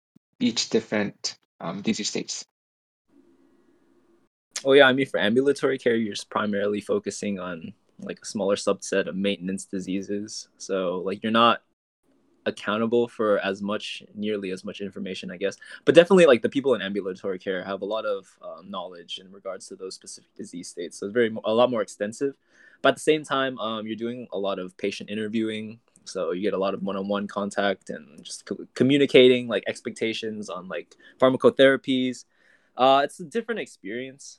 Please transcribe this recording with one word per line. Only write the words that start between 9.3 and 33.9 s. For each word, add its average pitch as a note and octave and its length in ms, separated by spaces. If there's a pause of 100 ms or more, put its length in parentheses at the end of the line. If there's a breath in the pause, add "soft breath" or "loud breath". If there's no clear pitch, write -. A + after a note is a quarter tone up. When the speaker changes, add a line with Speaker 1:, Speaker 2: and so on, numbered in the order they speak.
Speaker 2:
diseases. G2 840 (100)
So, F#2 460
like, G2+ 180
you're A2 100
not A#2 300 (840)
accountable A2+ 640
for G#2+ 320
as G2 200
much, G2+ 420 (120)
nearly G#2 380
as F#2 120
much F#2+ 160
information, F#2+ 500
I F2+ 60
guess. F#2+ 200 (280 loud breath)
But C3+ 100
definitely, F3 320
like, B2 160
the A#2 60
people C3 260
in G2 80
ambulatory F#2+ 560
care F#2 260
have G2 180
a - 20
lot G#2+ 220
of, G2 340
uh, E2+ 240
knowledge F2+ 540
in F#2+ 140
regards G2 360
to G2 80
those F#2+ 200
specific - 400
disease - 320
states. - 300
So G#2 80
it's G2+ 60
very A2+ 180
mo-, A2 140
a G#2+ 80
lot B2 180
more A2+ 120
extensive. A2+ 540 (440 soft breath)
But C#3 100
at B2+ 40
the - 60
same D#3 240
time, C3+ 340
um, A2 280
you're A2 100
doing A#2 360
a F#2+ 60
lot G2 220
of F#2 160
patient - 340
interviewing. A2 720 (240)
So F2 280
you F2+ 100
get G2 120
a F#2 40
lot F#2+ 160
of F2 80
one-on-one G2 460
contact G2+ 640
and - 340
just - 220
co-, - 280
communicating, B2+ 720
like, G#2 200
expectations A2 840
on, F2+ 200
like, - 280 (240 soft breath)
pharmacotherapies. C3 1040 (540)
Uh, C3+ 260
it's - 160
a F3+ 40
different A3 360
experience, B2+ 800